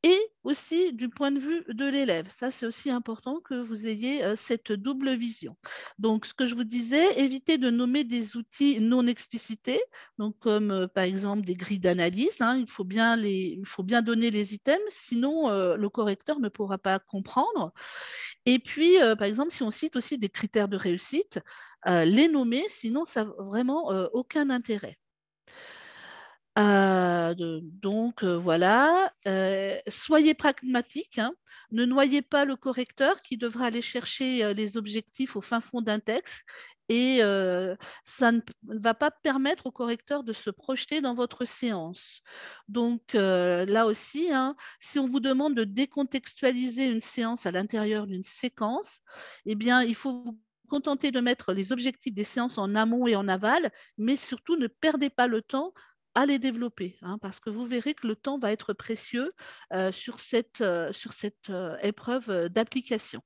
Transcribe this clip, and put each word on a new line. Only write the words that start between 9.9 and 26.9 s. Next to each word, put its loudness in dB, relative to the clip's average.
donc -4
comme, 2
euh, 0
par 0
exemple -2
des -2
grilles -4
d'analyse, 2
hein, 2
il -2
faut -8
bien 2
les, -2
il -10
faut -8
bien 2
donner 2
les -2
items, 2
sinon, 0
euh, 2
le 0
correcteur -2
ne 0
pourra -4
pas 0
comprendre. -2
Et 6
puis, 6
euh, 6
par 0
exemple, -2
si -4
on 0
cite -6
aussi -4
des -2
critères 0
de -4
réussite, -2
euh, 6
les 8
nommer, 2
sinon -2
ça -2
n'a -6
vraiment, -2
euh, 0
aucun 0
intérêt. -4
Euh, 4